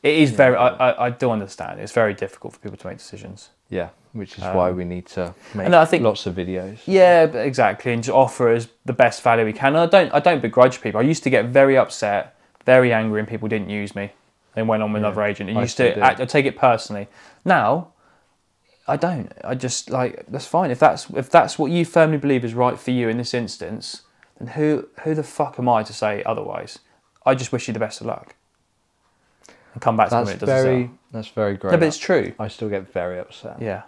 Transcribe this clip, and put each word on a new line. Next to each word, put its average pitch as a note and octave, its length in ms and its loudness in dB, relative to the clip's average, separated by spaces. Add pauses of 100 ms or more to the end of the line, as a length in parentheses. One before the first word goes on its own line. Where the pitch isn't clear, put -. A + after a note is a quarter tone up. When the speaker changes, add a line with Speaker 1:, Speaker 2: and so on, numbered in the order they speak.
Speaker 1:
it D3+ 120 2
is D3+ 180 6
Speaker 2:
Yeah, G#2+ 40 -4
Speaker 1:
very, B2+ 180 6
Speaker 2:
yeah. G#2 60 0
Speaker 1:
I, B2 300 2
I, A#2+ 160 -2
I B2 40 -2
do B2 200 -2
understand. G2 500 -8
It's G2+ 120 -14
very G#2+ 220 0
difficult - 400 -12
for - 60 -20
people G2+ 180 -14
to - 80 -18
make F#2+ 120 -12
decisions. G2+ 520 -20 (180)
Speaker 2:
Yeah, F2 200 -8 (240)
which G#2 260 -14
is F#2+ 60 -10
Speaker 1:
Um, F#2 120 -6
Speaker 2:
why F2+ 140 2
we F2+ 140 -6
need F2+ 220 -10
to F2+ 280 -10 (200)
make G2+ 120 -6
Speaker 1:
and F3 80 4
I D#3+ 120 8
think D#3+ 180 0
Speaker 2:
lots G#2 220 0
of F#2 80 -6
videos. F#2 520 -8
Speaker 1:
Yeah, F3+ 400 6
but B2+ 200 -4
exactly, B2 460 0
and A#2 100 -2
just A#2 120 -4
offer A#2+ 400 4
us A#2 140 -4 (160)
the B2+ 80 -6
best A#2+ 300 2
value A#2 240 2
we G#2+ 80 -4
can. C3+ 200 0
And D#3+ 40 4
I E3+ 80 4
don't, E3+ 280 4
I D3+ 60 4
don't D#3+ 220 2
begrudge B2+ 400 4
people. G#2+ 180 -4
I B2 40 2
used D#3 200 0
to C3+ 60 0
get A#2 160 2
very C3+ 320 4
upset, - 580 -2 (300)
very B2+ 260 6
angry A2 280 -2
when G#2+ 60 -6
people A2 220 -8
didn't G2+ 220 -4
use G2+ 260 -8
me. G2+ 160 -10 (420)
They A2+ 80 -4
went A2 200 0
on G#2+ 100 -4
with G#2+ 100 -2
Speaker 2:
Yeah, G#2 60 0
Speaker 1:
another G#2 160 -4
agent. G2+ 260 -4
I A2 40 -6
Speaker 2:
I A2 80 0
Speaker 1:
used - 100 -4
Speaker 2:
still B2 160 2
Speaker 1:
to - 80 0
Speaker 2:
do. G#2+ 60 -4
Speaker 1:
act, B2+ 180 4
I C3 60 -2
take C#3 180 2
it B2 140 -4
personally. A2 500 0 (380)
Now, D#3+ 420 2 (1000)
I D#3 120 -2
don't. E3+ 340 -4 (100)
I B2 120 -6
just, B2+ 340 -8
like, - 400 -6
that's C3 180 -10
fine. E3 240 -2
If B2 80 -4
that's, G#2 320 2
if - 200 -6
that's - 280 4
what D3 120 -2
you E3+ 160 0
firmly D#3 320 2
believe C3 260 0
is A2+ 80 -6
right B2 260 0
for - 120 -8
you B2 180 0
in A2+ 80 -2
this A#2+ 160 -6
instance, A2 680 -8 (360)
then B2+ 100 -12
who, D3+ 400 -2 (160)
who D#3 100 -2
the D3+ 80 -4
fuck C#3+ 360 -6
am B2 120 -2
I A2 140 4
to A2 100 -14
say G#2 320 -4
otherwise? - 540 -8 (440)
I C3+ 100 4
just B2+ 180 -6
wish A#2+ 160 -6
you A#2+ 40 -6
the A2 80 -6
best G#2+ 220 -6
of A#2 60 -10
luck. - 260 -12 (1400)
And A#2 80 -14
come A2+ 160 0
back G#2+ 140 2
to A#2+ 60 0
me - 20 4
when A#2+ 80 0
Speaker 2:
That's F#2+ 160 -6
Speaker 1:
it G#2 40 -2
doesn't C3 200 2
Speaker 2:
very, B2+ 180 0
Speaker 1:
sell. B2 140 -14 (140)
Speaker 2:
that's A2 160 -12
very G#2 240 -4
Speaker 1:
No, G2 100 -8
but G2 80 -6
Speaker 2:
grown E3+ 140 2
Speaker 1:
it's D3+ 120 -2
Speaker 2:
up. - 60 -14
Speaker 1:
true. C#3 360 -2
Speaker 2:
I G#2+ 100 -8
still G#2+ 200 -8
get F#2+ 240 -8
very F2+ 260 -6
upset. - 440 -16
Speaker 1:
Yeah. G#2+ 260 -8